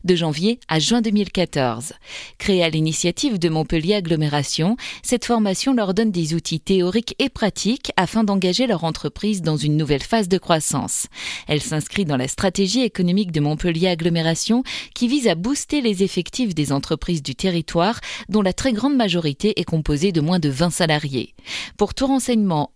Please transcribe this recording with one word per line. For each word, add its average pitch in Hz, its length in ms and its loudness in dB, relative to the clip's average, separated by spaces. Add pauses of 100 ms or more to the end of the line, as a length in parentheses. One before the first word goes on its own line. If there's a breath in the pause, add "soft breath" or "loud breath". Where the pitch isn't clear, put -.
de 180 120 4
janvier 170 520 0
à 160 120 2
juin 226 220 2
deux 226 100 0
mille 202 200 0
quatorze. 131 600 -2 (460 loud breath)
Créée 185 240 4
à 165 80 2
l'initiative 160 640 0
de 170 120 2
Montpellier 160 440 0
Agglomération, 160 840 0 (260 loud breath)
cette - 220 -2
formation 226 500 2
leur 202 180 0
donne 220 160 2
des 165 240 -2
outils 165 260 -2
théoriques 190 440 2 (160)
et 277 80 2
pratiques - 680 -2
afin 190 260 0
d'engager 196 420 2
leur 185 200 0
entreprise 180 560 -4
dans 156 160 0
une 151 180 2
nouvelle 147 260 2
phase 220 280 0
de 190 80 2
croissance. - 720 0 (420 loud breath)
Elle 151 120 0
s'inscrit 156 440 -4
dans 147 100 0
la 127 140 -2
stratégie 196 500 0
économique 190 540 0
de 156 80 0
Montpellier 165 480 0
Agglomération 170 760 0 (320 loud breath)
qui 240 140 0
vise 254 180 2
à 180 80 4
booster 277 460 -2
les 208 220 2
effectifs 185 520 -2
des 147 160 0
entreprises 151 500 -2
du 135 140 -8
territoire 175 640 0 (300 loud breath)
dont 208 120 2
la 185 120 2
très 262 180 0
grande 247 240 0
majorité 175 640 0
est 175 60 0
composée 156 480 0
de 165 80 2
moins 175 180 2
de 151 80 0
vingt 143 220 2
salariés. 151 640 0 (420 loud breath)
Pour - 180 0
tout 269 140 0
renseignement 220 680 2